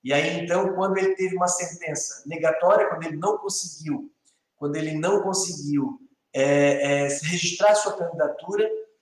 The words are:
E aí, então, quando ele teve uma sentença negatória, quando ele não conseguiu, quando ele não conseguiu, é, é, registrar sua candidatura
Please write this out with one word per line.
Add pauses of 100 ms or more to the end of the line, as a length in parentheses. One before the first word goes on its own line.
E
aí,
então,
quando
ele
teve
uma
sentença
negatória,
quando
ele
não
conseguiu, (440)
quando
ele
não
conseguiu, (320)
é,
é, (160)
registrar
sua
candidatura (320)